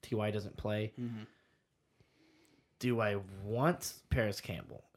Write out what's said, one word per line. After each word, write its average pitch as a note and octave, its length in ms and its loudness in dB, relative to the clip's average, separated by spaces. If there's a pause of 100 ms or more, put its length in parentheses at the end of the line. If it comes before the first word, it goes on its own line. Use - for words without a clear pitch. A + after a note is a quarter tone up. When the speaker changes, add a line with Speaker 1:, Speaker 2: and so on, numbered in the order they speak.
Speaker 1:
T - 140 -4
Y G#2+ 160 2
doesn't G#2 260 -4
play. G#2+ 420 0
Speaker 2:
Mm-hmm. A#2 240 -6 (1600)
Speaker 1:
Do A#2+ 180 4
I G#2 160 4 (300)
want C3+ 480 2 (160)
Paris A2 320 2
Campbell - 420 -10 (120)